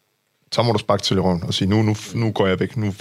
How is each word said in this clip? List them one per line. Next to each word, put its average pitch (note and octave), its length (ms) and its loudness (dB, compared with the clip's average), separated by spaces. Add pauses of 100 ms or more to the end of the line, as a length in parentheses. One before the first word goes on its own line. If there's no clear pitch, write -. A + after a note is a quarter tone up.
(520)
så A#2 120 0
må A#2 80 2
du G#2+ 80 2
sparke G2+ 240 0
til G2 140 0
i - 20 2
røven F2+ 240 2
og - 100 -4
sige, G2 160 0
"Nu, G#2+ 120 4
nu, G#2+ 140 2 (180)
nu A2+ 180 -2
går G2+ 160 0
jeg F#2 120 0
væk, - 180 -4
nu G#2 240 -2